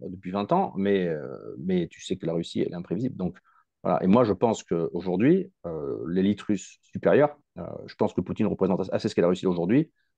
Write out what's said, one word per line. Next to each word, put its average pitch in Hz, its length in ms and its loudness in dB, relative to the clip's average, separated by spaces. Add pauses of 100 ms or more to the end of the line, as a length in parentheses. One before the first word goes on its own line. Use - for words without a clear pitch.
euh, - 80 -12
depuis 90 220 -12
vingt 101 200 -4
ans, 92 260 0
mais, 98 300 2
euh, 67 520 -6
mais 180 300 -2
tu - 120 -20
sais - 160 -6
que - 80 -12
la 82 80 -2
Russie, - 280 -4
elle - 120 -2
est - 20 -8
imprévisible. 90 400 -4
Donc, 90 220 -6 (460)
voilà. 92 200 0
Et 92 40 0
moi, 117 180 6
je 104 80 2
pense 110 300 0
qu'aujourd'hui, 92 920 0 (140)
euh, 71 420 -6
l'élite 95 320 2
russe - 400 -4
supérieure, 104 560 2 (220)
euh, 87 60 -10 (220)
je - 80 -18
pense 107 200 0
que 92 60 0
Poutine 95 260 -2
représente 92 460 0
assez 107 160 -2
ce - 60 -4
qu'est 98 60 4
la 87 80 4
Russie 92 180 0
aujourd'hui. 95 440 2 (280)